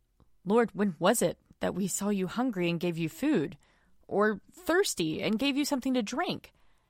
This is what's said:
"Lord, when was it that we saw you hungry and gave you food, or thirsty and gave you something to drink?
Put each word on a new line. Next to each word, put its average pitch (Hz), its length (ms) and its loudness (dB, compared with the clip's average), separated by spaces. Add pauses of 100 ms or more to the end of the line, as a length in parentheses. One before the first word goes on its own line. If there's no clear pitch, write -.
(440)
"Lord, 220 280 4
when 190 260 0
was 196 220 4
it - 180 0 (220)
that 180 140 0
we 190 120 -2
saw 196 220 -4
you 190 200 0
hungry 190 420 0
and 170 100 -2
gave 175 160 -2
you 160 140 -2
food, 254 480 0 (500)
or 208 320 0 (100)
thirsty 320 720 0
and 202 160 0
gave 269 180 0
you 285 100 0
something 262 280 -2
to 247 80 2
drink? 254 500 -4 (380)